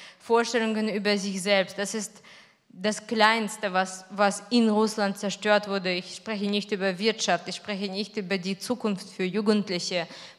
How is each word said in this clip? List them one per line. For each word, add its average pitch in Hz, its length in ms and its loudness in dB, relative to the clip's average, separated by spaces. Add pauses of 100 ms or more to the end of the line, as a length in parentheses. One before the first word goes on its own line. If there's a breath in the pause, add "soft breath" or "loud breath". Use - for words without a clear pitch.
(200 loud breath)
Vorstellungen 226 680 2
über 202 300 0
sich 196 240 -4
selbst. 190 360 2
Das 202 160 -4
ist - 280 -8 (480 loud breath)
das 208 380 -4
Kleinste, 214 680 2
was, 185 360 -2
was 202 400 2
in 226 200 6
Russland 208 480 2
zerstört 208 500 2
wurde. 190 240 -2
Ich 180 240 -6
spreche 208 300 -6
nicht 202 260 -2
über 190 280 0
Wirtschaft, 208 480 0
ich - 80 -8
spreche 202 340 -6
nicht 202 280 -8
über 196 200 0
die 185 200 -4
Zukunft 214 520 -4
für - 140 -6
Jugendliche, 190 840 0 (320 loud breath)